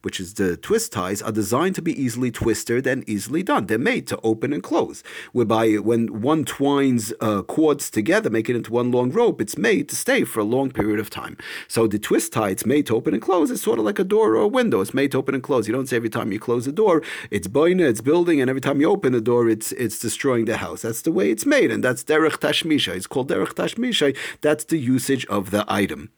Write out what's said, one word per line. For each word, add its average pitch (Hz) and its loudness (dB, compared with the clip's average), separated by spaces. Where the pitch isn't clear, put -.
which - -6
is 92 -10
the 90 0
twist - -2
ties, 95 -4
are 113 -4
designed 117 2
to - -4
be 160 -4
easily 127 -2
twisted 117 -2
and 127 -2
easily 110 -2
done. 233 0
They're 110 0
made 180 -2
to - -4
open 113 0
and - -4
close, - -2
whereby 113 4
when 110 0
one 151 2
twines, 139 0
uh, 107 0
cords - 0
together, 170 0
make 113 0
it 120 0
into 110 -4
one 120 0
long 123 2
rope, 214 0
it's - -6
made 202 0
to - -8
stay - 0
for - -4
a 104 0
long 131 0
period 104 -2
of 104 -6
time. - -12
So 113 2
the 104 0
twist - 0
tie, 107 0
it's 95 -2
made 139 2
to - 2
open 156 0
and - -4
close. 339 2
It's - -6
sort 226 0
of 214 0
like 208 0
a 202 0
door 214 4
or 220 4
a 208 4
window. 220 2
It's 117 -4
made 135 0
to 131 0
open 135 -2
and 131 -4
close. 120 0
You 110 -2
don't 131 -4
say 127 0
every 113 0
time 113 -4
you 107 -4
close 117 -2
the 139 -4
door, 170 4
it's 95 -4
boina, 160 4
it's 110 0
building, 165 4
and 127 2
every 135 -2
time 139 0
you 160 4
open 143 2
the 120 2
door, 120 4
it's, 107 0
it's 120 -4
destroying 120 0
the 107 -2
house. 92 -8
That's 117 -6
the 165 0
way 196 2
it's 214 -2
made, 254 4
and 107 -2
that's 127 0
derech 156 2
tashmisha. 147 0
It's 95 -8
called 135 -4
derech - -2
tashmisha. 175 0
That's 151 2
the 165 0
usage 127 0
of 101 -2
the 101 2
item. 87 -2